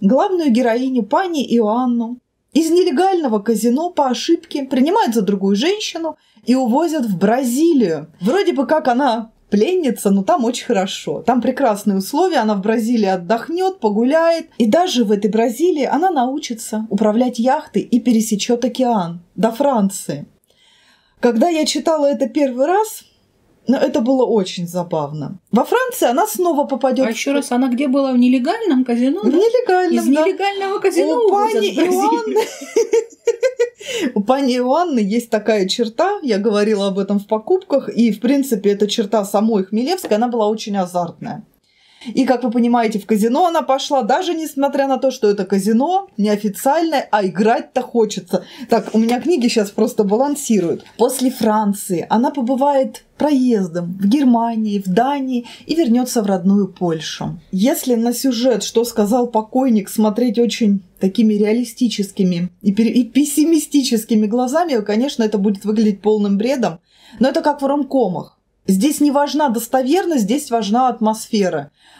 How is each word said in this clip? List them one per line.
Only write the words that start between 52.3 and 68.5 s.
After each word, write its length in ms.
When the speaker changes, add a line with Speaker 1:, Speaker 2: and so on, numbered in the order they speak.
Speaker 1:
побывает 760
проездом 800
в 60
Германии, 800
в 40
Дании 580
и 100
вернется 460
в 40
родную 400
Польшу. 720
Если 420
на 180
сюжет 520
«Что 200
сказал 440
покойник» 600
смотреть 500
очень 420
такими 360
реалистическими 1160
и 100
пере-, 180
и 140
пессимистическими 1200
глазами, 540
конечно, 420
это 160
будет 260
выглядеть 360
полным 360
бредом, 440
но 80
это 140
как 200
в 40
ромкомах. 720